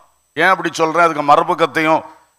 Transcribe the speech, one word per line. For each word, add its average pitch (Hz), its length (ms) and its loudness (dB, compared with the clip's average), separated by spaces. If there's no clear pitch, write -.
ஏன் 170 140 2
அப்படி 170 220 -2
சொல்றேன்? 160 340 0
அதுக்கு 151 180 -4
மறுபக்கத்தையும் 156 800 0